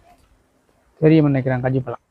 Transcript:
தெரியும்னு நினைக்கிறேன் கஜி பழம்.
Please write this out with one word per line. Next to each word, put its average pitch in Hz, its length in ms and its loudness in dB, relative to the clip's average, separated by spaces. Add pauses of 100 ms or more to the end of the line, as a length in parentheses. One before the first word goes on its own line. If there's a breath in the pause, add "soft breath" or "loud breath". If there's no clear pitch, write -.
(1000)
தெரியும்னு 156 320 4
நினைக்கிறேன் 131 320 -4
கஜி 131 160 -2
பழம். 120 300 -12